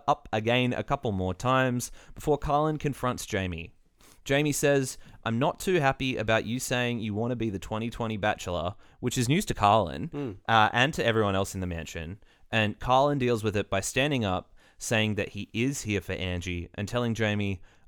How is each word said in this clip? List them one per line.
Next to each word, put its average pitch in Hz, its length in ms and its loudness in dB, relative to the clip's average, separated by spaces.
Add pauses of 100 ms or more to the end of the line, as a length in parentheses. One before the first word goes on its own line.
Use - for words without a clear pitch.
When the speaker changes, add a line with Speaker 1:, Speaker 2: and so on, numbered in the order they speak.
Speaker 1:
up - 260 0
again 117 400 2
a 110 100 -4
couple 127 280 -2
more 92 240 0
times 127 560 0 (240)
before 147 240 0
Carlin 151 380 0
confronts 127 500 -4
Jamie. 90 440 -4 (540)
Jamie 147 260 2
says, 139 460 2 (260)
"I'm 113 140 0
not 143 220 0
too 190 200 0
happy 131 380 0
about 110 280 2
you 120 140 -4
saying 120 400 -2
you 107 140 -4
want 117 180 -2
to 127 40 -2
be 113 160 -2
the 95 80 -4
twenty 110 320 -6
twenty 110 260 -4
Bachelor," 92 560 -2 (260)
which 120 160 -2
is 120 140 2
news 185 160 4
to - 80 0
Carlin, 101 580 4
Speaker 2:
Mm. 135 240 -8 (140)
Speaker 1:
uh, 110 240 6
and 123 220 4
to 175 100 0
everyone 110 300 4
else 98 180 0
in 95 80 -4
the 90 60 -4
mansion. 82 500 -8 (340)
And 107 280 0
Carlin 135 400 2
deals 120 240 0
with 104 120 0
it 101 140 -2
by 98 120 0
standing 131 440 0
up, 92 260 -2 (280)
saying 110 360 0
that 98 140 -2
he 101 240 -12
is 131 300 -2
here 104 180 0
for - 120 -6
Angie, 87 600 -4
and 101 140 -6
telling 120 260 -2
Jamie, 104 480 -2 (260)